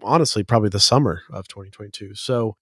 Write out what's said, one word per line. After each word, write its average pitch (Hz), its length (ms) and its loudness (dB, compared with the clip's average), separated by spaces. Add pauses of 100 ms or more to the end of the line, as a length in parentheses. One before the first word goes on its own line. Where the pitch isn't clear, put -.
Honestly, 123 420 2
probably 107 260 2
the 101 100 -2
summer 123 500 2
of 98 200 -14
twenty 98 200 -20
twenty-two. 101 460 -16
So 117 460 -2